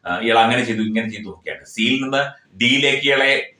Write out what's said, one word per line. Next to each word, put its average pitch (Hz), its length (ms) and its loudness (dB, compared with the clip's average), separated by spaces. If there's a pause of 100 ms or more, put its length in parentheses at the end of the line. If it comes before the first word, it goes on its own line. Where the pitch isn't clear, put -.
ആ, 87 120 -4
ഇയാൾ 113 180 2
അങ്ങനെ 117 280 4
ചെയ്തു, 110 140 -4
ഇങ്ങനെ 110 300 -2
ചെയ്തു 104 200 -12
ഒക്കെയാണ്. - 360 -14
സിയിൽ 123 360 -2
നിന്ന് 139 560 -4
ഡിയിലേക്ക് 139 500 2
ഇയാളെ 135 520 2